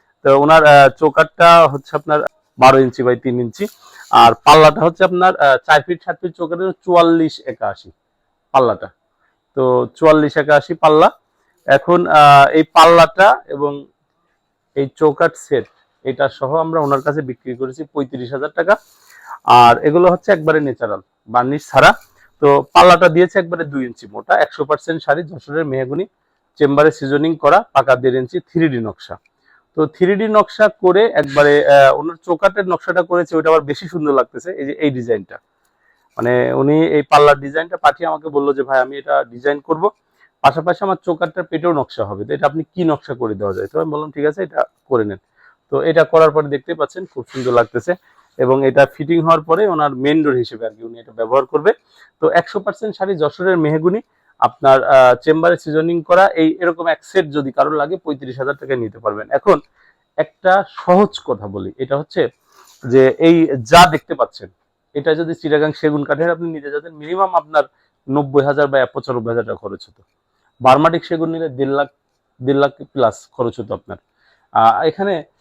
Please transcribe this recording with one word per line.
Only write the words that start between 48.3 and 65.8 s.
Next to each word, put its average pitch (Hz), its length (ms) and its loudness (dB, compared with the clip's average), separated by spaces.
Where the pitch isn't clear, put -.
এবং 135 300 0
এটা 135 260 2
ফিটিং 160 280 -4
হওয়ার 160 200 0
পরে 165 260 -2
ওনার 151 280 -2
মেইন 147 280 -2
ডোর 143 120 -2
হিসেবে 117 300 -8
আর 110 60 -8
কি 110 120 -20
উনি 117 160 -18
এটা 117 120 -20
ব্যবহার 113 340 -2
করবে। 151 280 -2
তো 160 100 -2
একশো 170 300 -2
পার্সেন্ট 202 360 -10
শাড়ি, 196 200 -6
যশোরের 175 420 -2
মেহগুনি, 160 440 -2
আপনার, 135 440 2
আহ, 131 320 4
চেম্বারে 160 420 0
সিজনিং 160 460 -4
করা, 185 240 2
এই 160 340 -2
এরকম 170 260 -4
এক 156 180 -4
সেট 175 260 -4
যদি 139 200 -6
কারোর 143 220 -2
লাগে, 156 240 -6
পঁয়ত্রিশ 131 420 -10
হাজার 139 160 -6
টাকায় 135 220 -8
নিতে 113 220 -10
পারবেন। 107 320 -8
এখন 147 280 0
একটা 185 520 -2
সহজ 196 560 0
কথা 104 220 -8
বলি, 98 300 -12
এটা 135 200 -6
হচ্ছে 151 320 -6
যে 131 300 4
এই 165 280 4
যা 165 300 6
দেখতে 156 240 -6
পাচ্ছেন, 110 340 -8
এটা 151 220 -2
যদি 165 180 -6
চিটাগাং 151 400 -2
সেগুন 147 300 -4